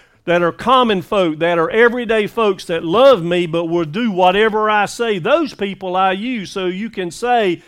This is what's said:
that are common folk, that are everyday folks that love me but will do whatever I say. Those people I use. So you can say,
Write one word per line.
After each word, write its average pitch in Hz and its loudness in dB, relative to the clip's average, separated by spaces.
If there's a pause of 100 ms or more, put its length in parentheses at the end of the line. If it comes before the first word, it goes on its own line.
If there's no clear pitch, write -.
(260)
that 175 2
are 170 0
common 226 2
folk, 170 -2
that 170 2
are 165 0
everyday 220 2
folks 214 -2
that 165 -4
love 202 4
me 175 0
but 170 -4
will 170 -2
do 202 -4
whatever 208 2
I 208 2
say. 226 -4
Those 262 -2
people 190 -6
I 190 2
use. 202 -8
So 190 -6
you 185 -6
can 185 -8
say, 226 0